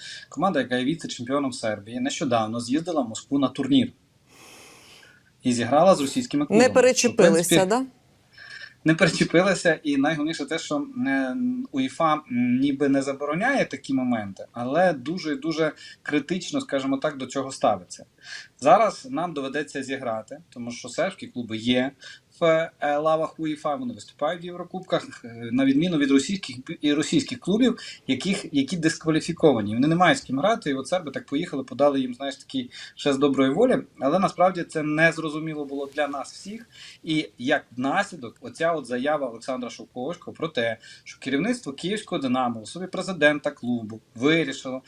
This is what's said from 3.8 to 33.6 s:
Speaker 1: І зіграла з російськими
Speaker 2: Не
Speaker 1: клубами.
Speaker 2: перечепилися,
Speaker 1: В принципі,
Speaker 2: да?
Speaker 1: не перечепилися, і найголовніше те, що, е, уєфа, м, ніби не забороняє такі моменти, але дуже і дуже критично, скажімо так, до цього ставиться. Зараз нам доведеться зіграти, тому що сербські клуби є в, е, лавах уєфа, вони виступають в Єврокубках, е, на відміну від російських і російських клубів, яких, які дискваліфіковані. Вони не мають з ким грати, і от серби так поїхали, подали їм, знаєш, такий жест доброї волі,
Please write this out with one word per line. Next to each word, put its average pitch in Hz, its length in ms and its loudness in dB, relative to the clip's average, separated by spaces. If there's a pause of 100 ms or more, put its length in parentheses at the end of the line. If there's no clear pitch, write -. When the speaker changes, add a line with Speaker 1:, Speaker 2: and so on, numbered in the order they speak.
Speaker 1:
І 123 100 2
зіграла 139 420 6
з 147 60 0
російськими 139 400 -2
Speaker 2:
Не 147 60 -2
Speaker 1:
клубами. 247 260 6
Speaker 2:
перечепилися, 220 840 6
Speaker 1:
В 190 120 6
принципі, - 20 0
Speaker 2:
да? 254 160 2 (1000)
Speaker 1:
не 160 120 4
перечепилися, 175 880 4
і 143 140 0
найголовніше 147 480 0
те, 160 140 -4
що, 143 280 -4 (200)
е, 135 280 0 (360)
уєфа, 135 420 0
м, 123 460 0
ніби 139 300 2
не 139 120 4
забороняє 156 640 0
такі - 280 -6
моменти, 110 580 -2
але 147 420 2
дуже 151 400 -6
і - 20 -2
дуже 156 360 -2 (300)
критично, 151 600 -4
скажімо 135 360 -2
так, 147 200 -4
до 131 80 -8
цього 135 260 -6
ставиться. 104 540 0 (540)
Зараз 180 500 4
нам 160 240 -4
доведеться 139 500 -6
зіграти, 120 540 -6 (120)
тому 120 220 -10
що 120 180 -12
сербські 165 380 -4
клуби 110 300 -8
є 123 340 0 (480)
в, 165 400 2
е, 147 180 0
лавах 160 420 0
уєфа, 151 360 -4
вони 123 180 -6
виступають 165 500 -6
в - 20 -10
Єврокубках, 175 800 -6
е, 117 260 -12
на 135 140 4
відміну 156 320 4
від 139 140 2
російських 139 440 2 (260)
і 147 120 2
російських 147 460 0
клубів, 220 380 2 (300)
яких, 175 440 -2
які 143 260 0
дискваліфіковані. 156 960 2
Вони 127 140 4
не 165 80 4
мають 170 220 4
з - 40 -10
ким 135 180 -4
грати, 202 300 0
і 139 40 0
от 131 140 -6
серби 180 240 -2
так 123 140 -8
поїхали, 143 380 -4
подали 139 360 2
їм, 127 140 -2
знаєш, 139 220 -8
такий - 360 -8 (260)
жест 139 220 0
доброї 135 320 4
волі, 220 260 4 (220)